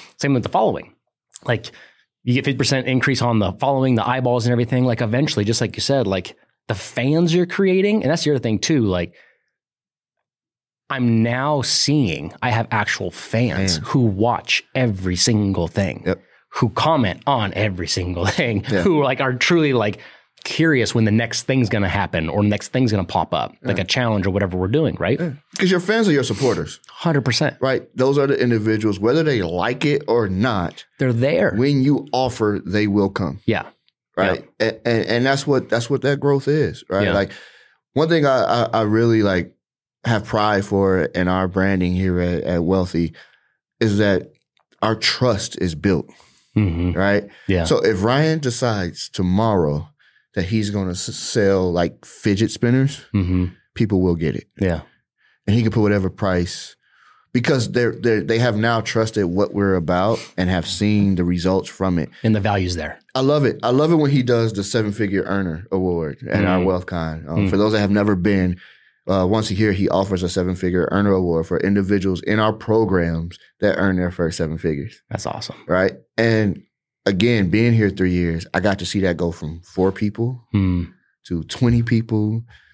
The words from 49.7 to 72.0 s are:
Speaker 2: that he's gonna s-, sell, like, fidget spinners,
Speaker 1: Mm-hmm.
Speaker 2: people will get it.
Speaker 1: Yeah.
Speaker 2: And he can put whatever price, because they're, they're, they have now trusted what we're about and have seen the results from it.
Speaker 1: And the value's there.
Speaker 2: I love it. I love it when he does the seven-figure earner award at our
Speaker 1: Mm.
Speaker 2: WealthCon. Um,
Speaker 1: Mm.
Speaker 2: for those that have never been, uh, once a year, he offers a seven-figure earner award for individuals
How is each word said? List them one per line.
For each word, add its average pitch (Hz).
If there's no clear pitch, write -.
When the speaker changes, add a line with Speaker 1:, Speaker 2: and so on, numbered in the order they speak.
Speaker 2:
that 90
he's 104
gonna 98
s-, 90
sell, 98
like, 87
fidget 107
spinners, 131
Speaker 1:
Mm-hmm. 90
Speaker 2:
people 104
will 90
get 80
it. -
Speaker 1:
Yeah. 85
Speaker 2:
And 104
he 120
can 110
put 110
whatever 101
price, 90
because 120
they're, 120
they're, 110
they 113
have 120
now 113
trusted 110
what 92
we're 98
about 90
and 90
have 90
seen 104
the 90
results 90
from 95
it. 76
Speaker 1:
And 110
the 104
value's 95
there. 78
Speaker 2:
I 131
love 143
it. -
I 117
love 151
it 170
when 147
he 143
does 117
the 101
seven-figure 104
earner 92
award 87
at 101
our 92
Speaker 1:
Mm. 90
Speaker 2:
WealthCon. 82
Um, 85
Speaker 1:
Mm. -
Speaker 2:
for 95
those 107
that 107
have 101
never 104
been, 92
uh, 92
once 110
a -
year, 104
he 95
offers 95
a 85
seven-figure 90
earner 101
award 85
for 87
individuals 98